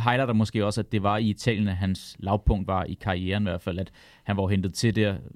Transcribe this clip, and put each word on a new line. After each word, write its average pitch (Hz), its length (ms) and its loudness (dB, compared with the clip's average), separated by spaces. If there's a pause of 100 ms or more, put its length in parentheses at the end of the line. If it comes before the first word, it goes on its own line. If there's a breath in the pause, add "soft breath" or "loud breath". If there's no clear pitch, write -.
highlighter 123 320 2
måske 107 320 2
også, 107 140 -2
at - 120 -4
det 104 100 0
var 101 160 2
i 113 100 0
Italien, 104 400 0
at 92 80 -2
hans 95 420 -4
lavpunkt 98 500 0
var 92 160 0
i 90 160 -8
karrieren 92 420 -2
i 95 80 0
hvert 87 120 -4
fald, 90 160 -4
at 95 120 -6 (340 loud breath)
han 101 120 -2
var 95 120 0
hentet 95 260 2
til 113 220 2
der, 104 180 2 (220)